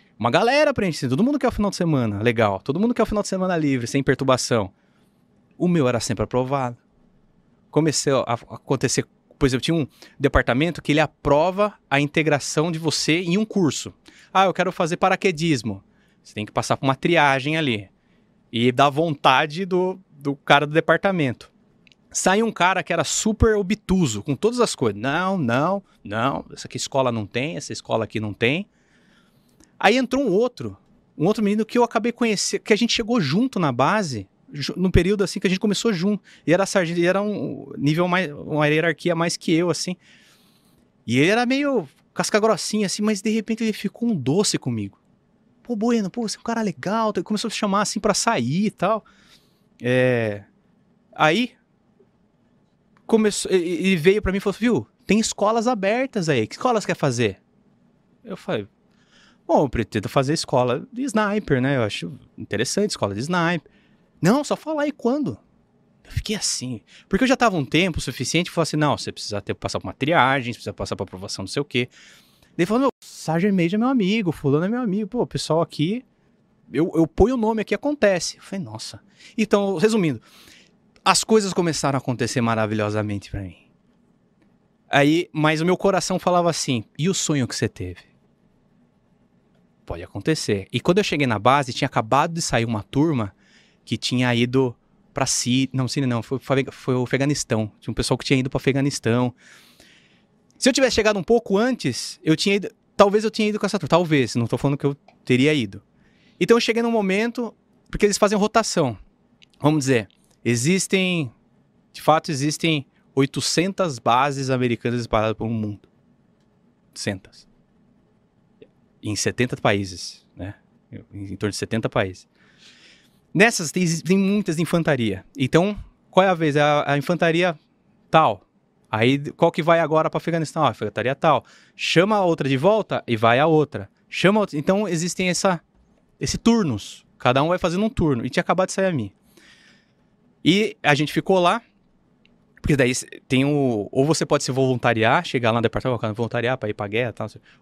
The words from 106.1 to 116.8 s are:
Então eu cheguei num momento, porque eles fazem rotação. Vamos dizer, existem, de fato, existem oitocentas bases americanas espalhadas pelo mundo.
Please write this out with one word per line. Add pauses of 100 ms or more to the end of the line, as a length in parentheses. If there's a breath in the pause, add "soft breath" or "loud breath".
Então
eu
cheguei
num
momento, (380)
porque
eles
fazem
rotação. (640)
Vamos
dizer, (360)
existem, (600)
de
fato,
existem (280 soft breath)
oitocentas
bases
americanas
espalhadas
pelo
mundo. (1080)